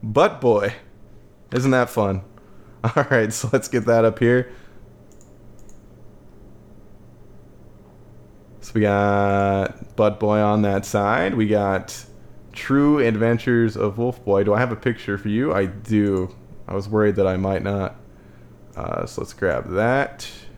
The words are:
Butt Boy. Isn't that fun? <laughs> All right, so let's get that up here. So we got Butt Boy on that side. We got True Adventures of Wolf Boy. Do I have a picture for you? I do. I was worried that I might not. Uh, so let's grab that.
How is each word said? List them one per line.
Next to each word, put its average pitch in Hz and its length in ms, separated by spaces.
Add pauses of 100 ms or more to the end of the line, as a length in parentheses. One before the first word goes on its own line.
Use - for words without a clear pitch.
Butt 143 380
Boy. 104 340 (760)
Isn't 127 180
that 123 200
fun? 98 320 (340)
<laughs> - 280
All 135 260
right, 113 220
so - 200
let's - 160
get 117 180
that 113 180
up 110 140
here. 123 340 (4000)
So - 140
we 110 60
got 101 1160
Butt 107 240
Boy 107 200
on 104 220
that 101 220
side. 104 500
We 110 120
got 101 580 (540)
True 143 400
Adventures 117 760
of 104 220
Wolf 123 260
Boy. 101 180
Do 101 100
I 104 60
have 120 140
a 107 40
picture 110 400
for 104 120
you? 127 260
I 98 120
do. 98 680 (320)
I - 80
was 98 140
worried 104 260
that 98 120
I 92 100
might 95 260
not. 98 320 (840)
Uh, 50 300
so - 140
let's - 120
grab 78 380
that. 120 580 (300)